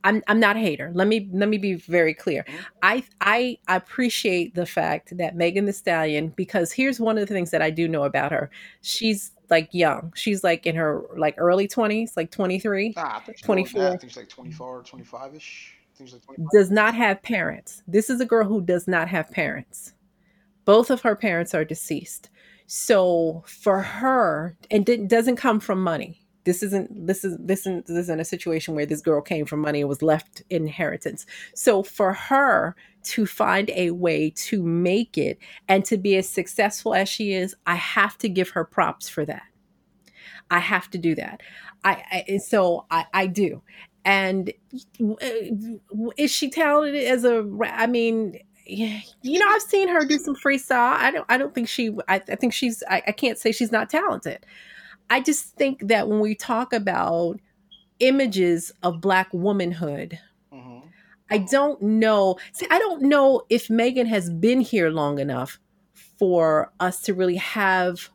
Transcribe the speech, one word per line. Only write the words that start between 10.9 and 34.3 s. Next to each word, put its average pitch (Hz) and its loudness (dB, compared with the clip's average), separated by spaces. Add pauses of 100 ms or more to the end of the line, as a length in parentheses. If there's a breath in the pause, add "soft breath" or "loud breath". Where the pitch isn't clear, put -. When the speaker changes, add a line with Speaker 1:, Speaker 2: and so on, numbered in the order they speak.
Speaker 1:
like, 151 0
early 185 2
twenties, 220 -2
like, 165 -4
twenty-three, 196 -2
Speaker 2:
Nah, 139 -6
I - -10
think - -20
she's - -8
older 190 2
than - -2
that. - -10
Speaker 1:
twenty-four. 202 0
Speaker 2:
I 185 2
think 127 -16
she's, - -20
like, 117 -18
twenty-four, 127 -16
twenty-five-ish. 135 -18
I - -20
think 131 -20
she's, 123 -20
like, 120 -20
twenty-five. 160 -10
Speaker 1:
Does 196 8
not 214 4
have 208 0
parents. - -6
This 202 0
is 247 -2
a 247 0
girl 226 4
who 208 0
does 175 0
not 170 0
have 170 -4
parents. - -8 (720)
Both 220 6
of 254 0
her 220 2
parents 175 -2
are 156 0
deceased. - -10 (360 soft breath)
So 170 2
for 196 0
her, 196 0 (140)
and 208 2
didn't, 226 2
doesn't 233 4
come 220 2
from 190 -2
money. 165 -4 (200)
This 180 0
isn't, 196 -4
this 190 -2
is, 180 -4
this 190 -2
isn't, 180 -6
this 170 -6
isn't 175 -2
a 160 -4
situation 165 -4
where 147 -2
this 151 -4
girl 151 2
came 151 -4
from 151 -4
money 147 -2
and 143 0
was 139 -4
left 156 0
inheritance. 156 -6 (280 loud breath)
So 202 4
for 196 0
her 247 2 (280 soft breath)
to 214 0
find 202 0
a 180 0
way 160 0